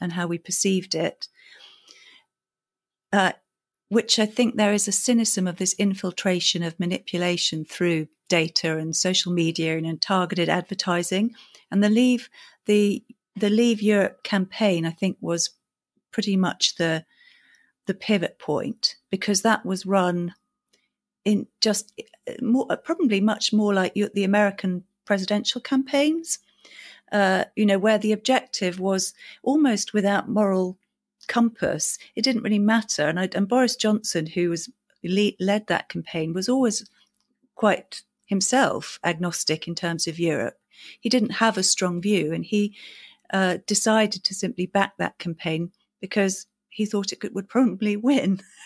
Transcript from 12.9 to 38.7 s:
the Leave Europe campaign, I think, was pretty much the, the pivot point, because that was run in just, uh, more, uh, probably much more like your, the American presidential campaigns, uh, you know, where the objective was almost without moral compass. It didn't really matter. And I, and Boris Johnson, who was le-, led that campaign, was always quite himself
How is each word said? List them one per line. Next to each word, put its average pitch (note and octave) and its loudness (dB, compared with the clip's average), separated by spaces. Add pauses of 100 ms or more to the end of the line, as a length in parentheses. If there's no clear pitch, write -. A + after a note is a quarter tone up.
the G3+ 0
Leave A3 4
Europe G3+ 2
campaign, F#3+ 0
I E3 -2
think, F#3 -4
was E3+ -2 (600)
pretty G3 -2
much - 0
the, D#3+ 0 (840)
the G3 -2
pivot - -2
point, - -4 (140)
because G3 0
that A3+ 0
was F#3 -6
run F3+ 0 (920)
in G#2 2 (140)
just, - -2 (360)
uh, - -10
more, B3 2
uh, - 2
probably D4 0
much - 0
more G#3 2
like F#3 0
your, G3+ 0
the G3+ 0
American G3 0 (200)
presidential G3+ -2
campaigns, C#4+ 0 (760)
uh, F#3+ 2 (100)
you G#3+ 2
know, G3 4
where G#3+ 4
the G#3+ 0
objective G#3 -2
was F#3+ -2 (280)
almost C4+ 2
without G3+ 0
moral F#3 0 (500)
compass. - 0 (160)
It A3 -2
didn't B3+ 0
really G#3 2
matter. G#3 2
And E3 -2
I, F#3 0
and G3 0
Boris B3 2
Johnson, G#3 0
who F3 -2
was E3+ -6 (340)
le-, G3 2
led G3+ 0
that - -2
campaign, E3 -6
was F#3+ -4
always B3 0 (640)
quite - -2 (220)
himself - 0